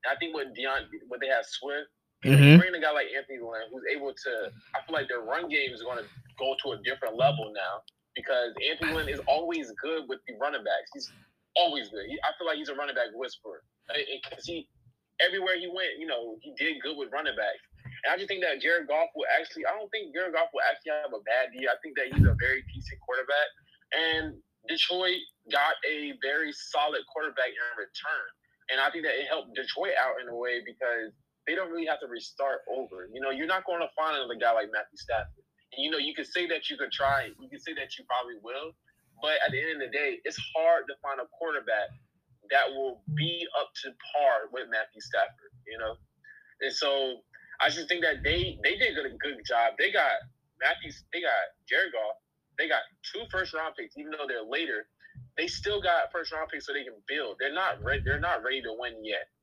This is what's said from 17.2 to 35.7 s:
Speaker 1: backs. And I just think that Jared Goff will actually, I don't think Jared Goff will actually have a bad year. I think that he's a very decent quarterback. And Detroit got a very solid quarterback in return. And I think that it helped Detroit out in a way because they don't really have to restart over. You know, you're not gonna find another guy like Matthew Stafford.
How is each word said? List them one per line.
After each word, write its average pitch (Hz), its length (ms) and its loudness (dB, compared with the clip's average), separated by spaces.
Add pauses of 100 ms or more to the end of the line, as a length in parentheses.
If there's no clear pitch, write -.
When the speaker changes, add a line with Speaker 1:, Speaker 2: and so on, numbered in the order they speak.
Speaker 1:
backs. - 240 -2 (240)
And - 240 -6
I 165 80 2
just 196 160 -4
think 190 80 -4
that 160 160 0
Jared 156 320 2
Goff 160 240 2
will - 160 -4
actually, - 400 0
I 359 80 0
don't 208 160 -8
think - 240 -6
Jared 180 160 -2
Goff 165 240 2
will - 80 2
actually 151 400 0
have 131 80 -6
a 107 160 -8
bad 123 240 2
year. 127 160 -2
I 123 160 2
think 156 160 -10
that 127 80 0
he's - 160 8
a - 160 8
very 135 320 0
decent - 320 -12
quarterback. 143 440 0 (440)
And 160 480 -2 (240)
Detroit 180 560 0 (320)
got 143 320 4
a 147 400 -2
very 147 320 -2 (160)
solid 147 400 0
quarterback 135 400 -2
in - 240 -4
return. - 500 -6 (460)
And 170 80 2
I 170 80 4
think 165 160 -4
that 147 80 2
it 135 160 -2
helped 139 240 -2
Detroit 139 480 -2
out - 240 2
in 120 80 -10
a 120 40 -6
way 123 280 -2
because 117 480 -4 (320)
they 151 80 -2
don't 180 160 -2
really 165 160 -4
have 156 160 0
to 139 80 -10
restart 135 640 -4
over. 127 400 -6
You 131 80 -10
know, 135 80 -2
you're 135 160 -2
not 185 240 0
gonna 170 240 0
find 156 240 0
another 123 240 -4
guy 117 160 6
like 104 160 0
Matthew - 240 -6
Stafford. - 480 -4 (320)